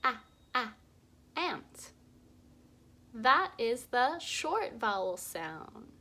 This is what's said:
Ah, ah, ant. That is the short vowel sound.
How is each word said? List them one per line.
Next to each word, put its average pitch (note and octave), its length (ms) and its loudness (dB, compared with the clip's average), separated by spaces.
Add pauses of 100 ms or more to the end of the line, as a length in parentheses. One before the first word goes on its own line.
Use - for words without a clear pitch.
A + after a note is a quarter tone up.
Ah, A#3+ 180 0 (340)
ah, A3+ 180 0 (640)
ant. - 560 -6 (1200)
That C4 440 4
is A#3 280 0
the C4 340 2
short E4+ 600 -2
vowel F#3+ 380 0
sound. - 840 -10